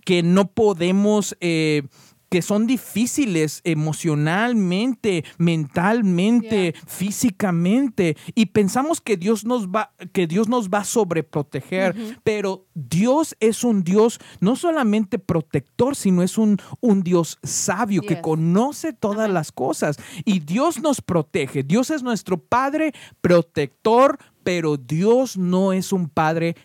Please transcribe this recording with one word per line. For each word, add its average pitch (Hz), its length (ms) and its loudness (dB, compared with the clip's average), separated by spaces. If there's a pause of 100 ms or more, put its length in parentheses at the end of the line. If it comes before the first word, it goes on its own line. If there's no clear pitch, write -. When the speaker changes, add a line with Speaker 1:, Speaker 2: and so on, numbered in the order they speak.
Speaker 1:
que 180 180 2
no 180 300 4
podemos... 202 880 2
Eh, 160 440 0 (460)
que 180 120 0
son 208 240 0
difíciles 220 1000 -2
emocionalmente, 175 1600 0 (140)
mentalmente, 185 1400 0
Speaker 2:
Yeah. - 140 -20
Speaker 1:
físicamente, 190 1300 0 (160)
y 220 140 2
pensamos 247 540 0
que 208 160 -2
Dios 202 280 -2
nos 233 220 -2
va, 202 240 -4 (220)
que 185 140 0
Dios 196 200 0
nos 233 220 -2
va 202 100 0
a 208 40 -6
sobreproteger, 175 1120 -2
Speaker 2:
Ujú. 220 180 -10 (100)
Speaker 1:
pero 202 500 -4
Dios 208 640 0
es 220 240 0
un 214 200 2
Dios 214 360 2 (200)
no 208 160 2
solamente 240 640 0
protector, 170 760 -2
sino 185 280 2
es 185 160 -2
un, 214 180 4 (240)
un 196 220 2
Dios 170 400 0
sabio 196 580 -2
que 165 140 -2
Speaker 2:
Yes. 165 80 -8
Speaker 1:
conoce 175 680 0
todas 208 320 -4
Speaker 2:
Amén. 202 100 0
Speaker 1:
las 156 160 -4
cosas, 254 460 -4 (280)
y 190 140 2
Dios 226 420 -2
nos 302 200 -2
protege. 151 600 -2
Dios 196 280 0
es 311 120 -4
nuestro 208 360 -4
Padre 277 540 -2 (280)
protector, 196 960 2 (260)
pero 165 320 0
Dios 190 600 2
no 185 340 2
es 185 220 -2
un 180 160 -2
Padre 165 560 0